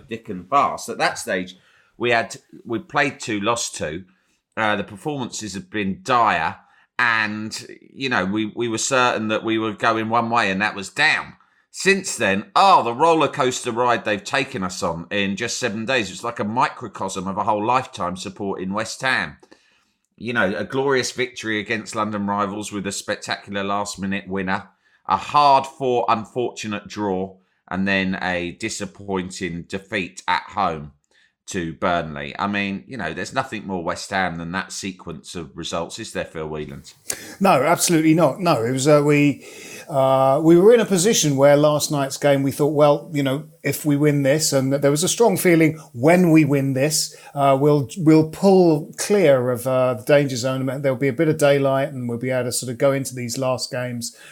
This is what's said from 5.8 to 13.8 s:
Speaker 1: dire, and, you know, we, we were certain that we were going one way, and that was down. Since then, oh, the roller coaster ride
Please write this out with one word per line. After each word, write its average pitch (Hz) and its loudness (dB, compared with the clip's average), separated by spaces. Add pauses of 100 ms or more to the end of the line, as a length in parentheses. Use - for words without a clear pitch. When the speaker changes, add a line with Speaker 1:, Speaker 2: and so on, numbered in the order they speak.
Speaker 1:
dire, 104 2 (420)
and, 110 -2 (260)
you 131 -8
know, 107 0
we, 107 -2 (100)
we 120 -2
were 110 -4
certain 123 0
that 107 -2
we 113 0
were 110 -2
going 110 0
one 113 0
way, 113 2
and 95 -2
that 107 -2
was 95 -10
down. 143 -2 (360)
Since - -2
then, 101 0
oh, 175 6
the 117 -2
roller 156 4
coaster 131 -2
ride 117 0